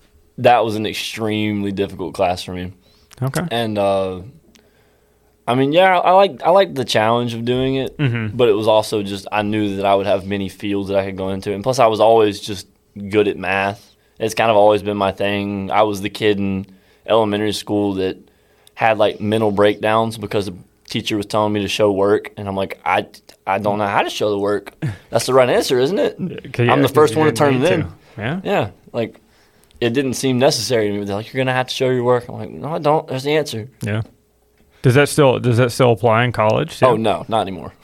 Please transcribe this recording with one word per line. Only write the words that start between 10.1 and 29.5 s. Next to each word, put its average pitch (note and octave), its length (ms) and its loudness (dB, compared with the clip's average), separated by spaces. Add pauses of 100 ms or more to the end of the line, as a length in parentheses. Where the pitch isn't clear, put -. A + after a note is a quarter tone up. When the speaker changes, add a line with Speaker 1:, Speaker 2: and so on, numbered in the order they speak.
Speaker 1:
many G2 220 -4
fields G2+ 400 -6
that G2 100 0
I F#2+ 60 0
could F#2+ 120 -10
go F#2+ 120 -4
into. G2 220 -6
And G2 120 -6
plus, C3 160 -2
I A#2 80 6
was G#2+ 120 2
always G#2+ 400 4
just G2 280 -12 (420)
good G#2 180 2
at F#2 80 -2
math. G2 600 -4 (240)
It's A2 160 -4
kind A2+ 160 2
of G#2+ 60 4
always G#2 260 4
been G#2 140 -4
my G2 160 0
thing. G2+ 580 -4
I G#2 100 2
was G#2 200 -2
the G2+ 100 -6
kid G#2 260 0
in G2 300 -4 (400)
elementary G#2 460 2
school G#2 420 -2
that F#2+ 220 -2 (580)
had, A2+ 240 2
like, G2+ 200 0
mental G#2+ 300 0
breakdowns G#2+ 720 0
because G2+ 260 -4
the F#2+ 80 -10 (340)
teacher A2 300 -6
was G2+ 80 -4
telling G#2+ 280 0
me G#2 100 0
to F#2+ 40 -2
show G#2 240 2
work, G2+ 460 2
and G2+ 100 -10
I'm F#2+ 80 -6
like, F#2+ 300 -6
"I, F#2+ 220 0 (400)
I G2 100 0
don't G#2 220 -2
know G#2 80 -2
how G#2+ 160 0
to F4+ 80 -8
show - 180 -2
the G#2 80 0
work. G2+ 360 -4 (360)
That's - 160 -2
the B2+ 80 -2
right B2+ 160 6
answer, B3+ 300 2
isn't D#3 180 0
it? - 220 -2
Speaker 2:
Yeah, F3 160 -8 (160)
'cause, A#2+ 160 0
yeah, A#2+ 40 4
Speaker 1:
I'm C#3 120 4
the C3 40 4
Speaker 2:
'cause - 60 -4
Speaker 1:
first D3+ 220 4
Speaker 2:
you D#3 60 0
Speaker 1:
one D#3 40 4
to D3 80 2
Speaker 2:
didn't A2+ 40 -6
Speaker 1:
turn C#3+ 180 2
it B2 40 0
Speaker 2:
need D#3+ 120 2
Speaker 1:
in." E3+ 100 0
Speaker 2:
to. F2 80 -6 (280)
Yeah. C#3 260 -6
Speaker 1:
Yeah, E3 260 -2 (240)
like, A2+ 260 -6 (600)